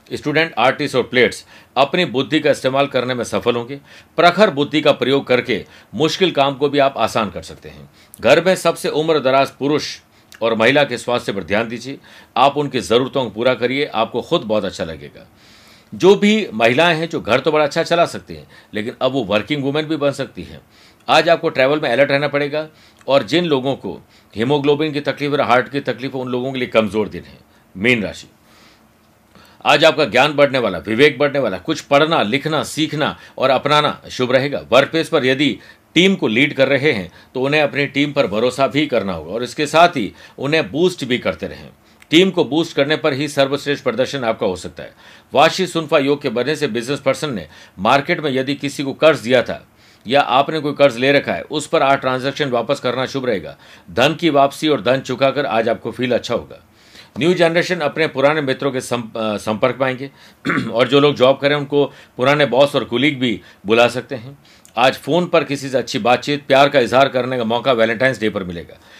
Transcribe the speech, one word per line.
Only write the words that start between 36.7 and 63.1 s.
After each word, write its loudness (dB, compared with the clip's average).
हैं -6
तो -4
उन्हें 2
अपनी 0
टीम -2
पर 0
भरोसा 0
भी -2
करना -2
होगा -10
और -6
इसके -6
साथ 6
ही -6
उन्हें -2
बूस्ट -2
भी -2
करते -6
रहें। -16
टीम 6
को 2
बूस्ट -4
करने 2
पर 0
ही -4
सर्वश्रेष्ठ -2
प्रदर्शन -2
आपका -2
हो -2
सकता -14
है। -18
वाशी 4
सुनफा 0
योग 0
के -4
बनने -2
से -2
बिजनेस -6
पर्सन -2
ने -10
मार्केट 0
में -4
यदि -2
किसी -8
को -6
कर्ज 2
दिया 2
था -10
या 2
आपने 0
कोई -4
कर्ज 2
ले 2
रखा 0
है, -6
उस -8
पर 0
आज 2
ट्रांजैक्शन -4
वापस -2
करना -4
शुभ -6
रहेगा। -4
धन 2
की -2
वापसी 0
और 0
धन 0
चुकाकर -2
आज 0
आपको -4
फील -4
अच्छा -4
होगा। -10
न्यू 2
जनरेशन 0
अपने -2
पुराने 0
मित्रों -4
के -6
संप-, -6
अ, -2
संपर्क -2
में 0
आएंगे -6
<clears throat> -2
और 2
जो 4
लोग 4
जॉब 4
करें 0
उनको 0
पुराने 2
बॉस 2
और 0
कलीग -2